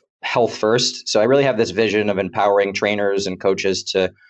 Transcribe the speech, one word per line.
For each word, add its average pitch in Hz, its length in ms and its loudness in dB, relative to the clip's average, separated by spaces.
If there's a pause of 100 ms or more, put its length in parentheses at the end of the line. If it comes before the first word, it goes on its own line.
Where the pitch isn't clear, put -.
(220)
health - 340 -2
first. 117 520 0
So - 120 0
I 107 40 4
really 139 200 4
have 127 140 0
this 110 140 0
vision 104 380 0
of 98 100 0
empowering 101 540 0
trainers 101 520 -2
and 92 140 -6
coaches 95 460 -2
to 92 260 0 (180)